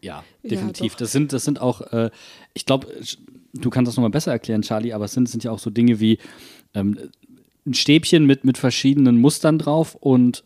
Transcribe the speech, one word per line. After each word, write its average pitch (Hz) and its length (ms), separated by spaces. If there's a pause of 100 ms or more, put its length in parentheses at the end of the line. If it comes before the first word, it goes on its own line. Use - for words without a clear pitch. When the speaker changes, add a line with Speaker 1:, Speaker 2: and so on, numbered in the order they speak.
Speaker 1:
Ja, 87 220 (180)
Speaker 2:
Ja, 226 80
Speaker 1:
definitiv. 107 440
Speaker 2:
doch. - 40
Speaker 1:
Das 113 140
sind, 143 200
das 127 120
sind 147 160
auch, 123 220 (100)
äh, 113 180 (420)
ich - 140
glaub, 135 180 (720)
du 123 160
kannst 123 180
das 120 80
nochmal 120 140
besser 147 220
erklären, 113 300
Charlie, 113 300
aber 104 120
es 101 80
sind, 123 160
sind 117 160
ja 117 80
auch 104 80
so 117 100
Dinge 117 300
wie, 110 180 (560)
ähm, 101 240 (680)
ein 135 80
Stäbchen 160 500
mit, 135 180
mit 131 140
verschiedenen 135 640
Mustern 151 380
drauf 156 360
und, 123 520